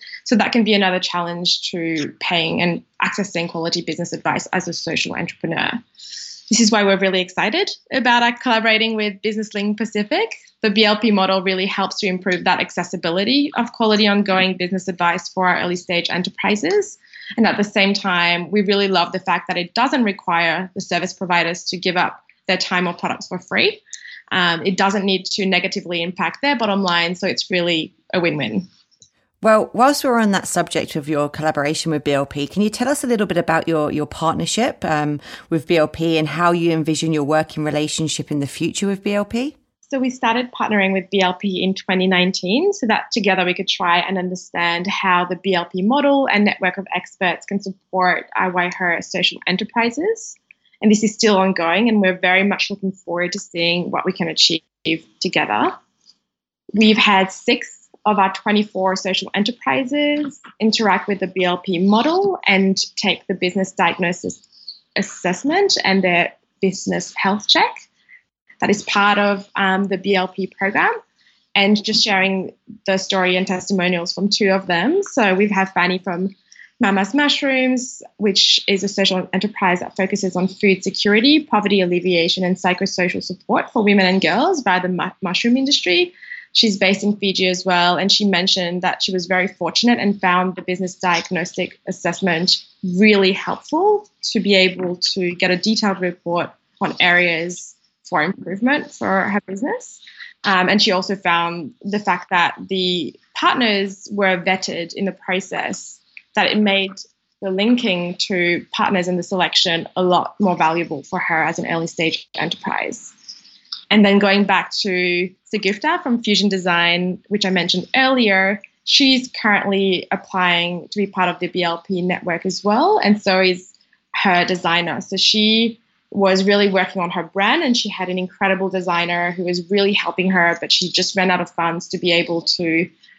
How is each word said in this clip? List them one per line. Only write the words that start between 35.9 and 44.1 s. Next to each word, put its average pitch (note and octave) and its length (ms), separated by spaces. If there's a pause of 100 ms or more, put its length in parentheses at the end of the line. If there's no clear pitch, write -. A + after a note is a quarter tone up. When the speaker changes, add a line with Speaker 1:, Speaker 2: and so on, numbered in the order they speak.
Speaker 2:
and D#3 100
how E3+ 260
you E3+ 200
envision D#3+ 400
your D3+ 120
working D#3 400
relationship D3+ 640
in D3 100
the C#3 60
future - 400
with G3 180
B G3+ 80
L G3+ 140
P? A#3+ 300 (340)
Speaker 1:
So C4+ 100
we C4 80
started B3 420
partnering G3+ 440
with F#3+ 160
B G3+ 100
L F#3 140
P F#3 280
in F#3+ 120
twenty F#3 320
nineteen, F#3+ 640
so C4+ 140
that - 260
together F#3+ 320
we F3+ 80
could F#3+ 160
try F3+ 300
and F#3+ 180